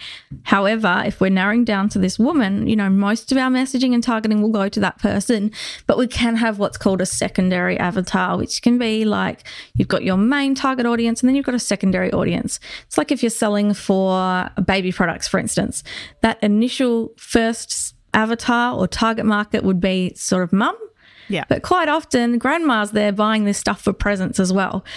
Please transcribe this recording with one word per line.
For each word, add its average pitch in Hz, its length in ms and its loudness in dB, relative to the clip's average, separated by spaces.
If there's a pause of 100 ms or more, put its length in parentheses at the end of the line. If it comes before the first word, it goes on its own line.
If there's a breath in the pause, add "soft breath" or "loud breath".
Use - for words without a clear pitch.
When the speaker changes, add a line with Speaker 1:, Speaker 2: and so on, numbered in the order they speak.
(420 loud breath)
Speaker 1:
However, 202 640 2
if - 160 -4
we're 190 80 2
narrowing 202 340 2
down 202 260 0
to - 80 -2
this 185 200 0
woman, 220 500 2
you 220 80 2
know, 196 140 2
most 202 420 2
of 262 60 4
our 262 120 2
messaging 254 440 2
and 240 80 2
targeting 220 400 0
will 220 80 2
go 202 180 2
to 208 120 -6
that - 180 -2
person, 208 520 0 (360 loud breath)
but - 100 6
we 247 100 2
can 233 300 0
have 220 220 0
what's - 180 -2
called 190 240 0
a 190 60 -2
secondary 185 720 0
avatar, 180 580 -2
which - 240 -4
can 240 180 4
be 220 280 0
like, 190 360 -2 (320 loud breath)
you've - 140 0
got - 160 0
your 185 140 2
main 269 360 2
target 262 300 -2
audience 233 380 0
and 247 60 4
then 262 60 4
you've 277 120 0
got 247 80 -2
a 240 40 0
secondary 185 540 0
audience. 175 480 -2 (260 loud breath)
It's - 120 -10
like 302 120 2
if 262 120 -2
you're 233 80 2
selling 208 420 0
for 185 800 0 (160)
baby 185 260 -2
products, 170 360 -2
for - 120 0
instance, - 420 -4 (380 loud breath)
that 226 220 0
initial 226 720 0
first - 560 -2
s-, - 220 -8 (180)
avatar 233 640 0
or 185 120 0
target 226 380 0
market 208 400 0
would 185 160 2
be 185 340 0
sort - 280 -2
of 170 100 -4
mum. 262 240 2 (520 loud breath)
Speaker 2:
Yeah. 190 200 -2
Speaker 1:
But - 160 0
quite 349 240 2
often, 240 500 0
grandma's 254 540 0
there 208 180 2
buying 214 360 0
this 202 120 0
stuff 202 240 -4
for 202 100 0
presents 190 460 -2
as 185 140 2
well. 190 320 -2 (120 loud breath)